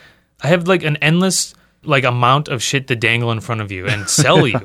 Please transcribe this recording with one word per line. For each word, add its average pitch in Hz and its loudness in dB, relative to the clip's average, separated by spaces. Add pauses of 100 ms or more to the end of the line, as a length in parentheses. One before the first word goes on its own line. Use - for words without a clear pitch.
(420)
I 135 -4
have, 175 2
like, 185 2
an 151 -2
endless, 170 0 (300)
like, 139 0
amount 123 2
of 123 -6
shit 139 -4
to 127 0
dangle 117 0
in 110 -4
front 110 -6
of 101 -8
you 95 -8
and 104 -4
sell 143 4
you. 113 -2